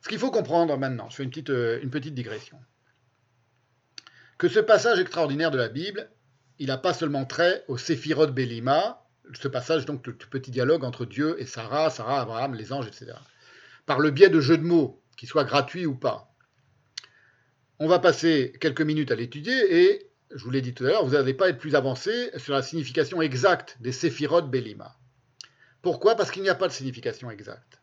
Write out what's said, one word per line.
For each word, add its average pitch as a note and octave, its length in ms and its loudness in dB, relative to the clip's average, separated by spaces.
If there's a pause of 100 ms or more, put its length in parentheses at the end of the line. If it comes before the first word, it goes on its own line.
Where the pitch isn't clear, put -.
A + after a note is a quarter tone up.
Ce - 80 -14
qu'il G#3 100 -6
faut B3+ 100 0
comprendre E3 480 2
maintenant, C3 320 -6
je - 60 -18
fais C#3 80 -6
une C3 80 -6
petite, D3 180 -10
euh, A#2+ 320 0
une C3+ 80 -6
petite C#3+ 240 -8
digression. A2+ 460 -10 (1800)
Que F3 120 2
ce G#3 100 4
passage G#3+ 400 6
extraordinaire D#3+ 500 0
de C#3 80 0
la A2+ 120 2
Bible, F#3 420 -8 (480)
il C#3 80 -6
n'a C3 100 -2
pas F3 160 0
seulement C#3+ 320 -2
trait F3 420 0
au B2+ 100 -6
séphirote D3 560 0
bélima, C3 680 0 (320)
ce - 140 -8
passage, C3 380 -2
donc, C#3 200 -8
le A#2+ 80 -10
petit C3 380 -10
dialogue C3 320 2
entre A#2+ 220 -6
Dieu C#3 360 -2
et B2+ 60 -10
Sarah, B2+ 420 -2
Sarah, B2+ 320 -2
Abraham, A#2 320 -4
les A2 200 -10
anges, C#3 120 -4
et - 60 -14
cetera. - 300 -18 (680)
Par C#3 120 0
le D3+ 120 4
biais F3+ 180 8
de D#3+ 100 4
jeux D3 200 4
de D3+ 40 -4
mots, E3 380 0 (160)
qu'ils - 120 -18
soient D3 160 0
gratuits C#3+ 420 -2
ou C#3 80 -4
pas. A#2+ 400 -6 (1400)
On D#3 80 0
va F3 100 6
passer D#3+ 640 4
quelques D#3 200 0
minutes D3+ 280 0
à A#2+ 60 2
l'étudier E3+ 720 4
et, - 220 -2 (240)
je A#2 80 -14
vous A#2+ 80 -8
l'ai C3+ 100 0
dit B2 140 -6
tout B2 100 -4
à C#3 40 2
l'heure, G3 160 2
vous B2+ 80 0
n'allez C3 200 4
pas F#3 160 2
être C#3+ 80 -2
plus D3 160 -4
avancé D3 640 0
sur C#3 160 -6
la C3+ 80 2
signification D#3 600 -2
exacte D#3+ 580 2
des A#2+ 120 -6
séphirotes C#3 600 0
bélima. A2+ 440 -8 (880)
Pourquoi ? G#3+ 340 4
Parce G3 140 0
qu'il F#3+ 140 -8
n'y G3 60 2
a F3+ 60 4
pas F#3 120 -2
de C#3+ 60 -4
signification B2 580 -8
exacte. G#2 520 -20